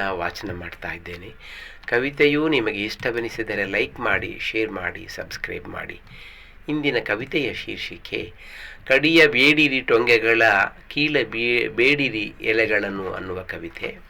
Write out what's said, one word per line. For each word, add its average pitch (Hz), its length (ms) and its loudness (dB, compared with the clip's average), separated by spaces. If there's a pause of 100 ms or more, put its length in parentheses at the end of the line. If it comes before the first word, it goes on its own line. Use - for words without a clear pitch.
ವಾಚನ 90 420 -4
ಮಾಡ್ತಾ 87 400 -10
ಇದ್ದೇನೆ. 87 420 -12 (540)
ಕವಿತೆಯು 143 600 2
ನಿಮಗೆ 107 360 0
ಇಷ್ಟವೆನಿಸಿದರೆ 110 840 -4
ಲೈಕ್ 104 340 -2
ಮಾಡಿ, 95 420 -2
ಶೇರ್ 110 300 -2
ಮಾಡಿ, 92 380 -8
ಸಬ್ಸ್ಕ್ರೈಬ್ - 580 -10
ಮಾಡಿ. 85 340 -12 (680)
ಇಂದಿನ 143 300 0
ಕವಿತೆಯ 113 540 -2
ಶೀರ್ಷಿಕೆ 95 800 -10 (520)
"ಕಡಿಯ 151 420 6
ಬೇಡಿರಿ 143 540 4
ಟೊಂಗೆಗಳ, 117 600 4 (460)
ಕೀಳ 147 300 0 (140)
ಬೇ-, 117 360 0
ಬೇಡಿರಿ 113 720 2
ಎಲೆಗಳನ್ನು" 101 720 0
ಅನ್ನುವ 92 280 -8
ಕವಿತೆ. 82 540 -10 (140)